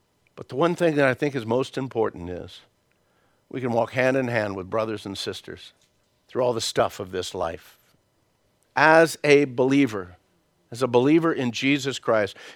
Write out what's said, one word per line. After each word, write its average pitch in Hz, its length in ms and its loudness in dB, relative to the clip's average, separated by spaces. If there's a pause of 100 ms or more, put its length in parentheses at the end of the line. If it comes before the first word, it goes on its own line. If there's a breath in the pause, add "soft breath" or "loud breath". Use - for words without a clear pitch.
(360)
But - 140 -18
the 123 60 -8
one 170 200 2
thing 165 180 2
that 143 140 2
I 127 60 0
think 143 200 -4
is 120 100 -4
most 120 320 -2
important 110 540 -4
is 87 300 -14 (880)
we - 120 -10
can 123 120 -2
walk 113 180 0
hand 127 260 2
in 127 120 0
hand 107 260 -2
with 92 160 -8
brothers 110 340 -4
and 98 140 -10
sisters - 540 -12 (560)
through 120 160 -4
all 123 80 0
the 110 80 -4
stuff - 400 -2
of 95 100 -10
this 92 240 -8
life. 87 420 -8 (1000)
As 160 480 6
a 143 220 6
believer, 123 680 0 (560)
as 120 100 -6
a 127 60 0
believer 151 440 4
in 123 180 -2
Jesus 135 480 -2
Christ, 107 380 0 (200 loud breath)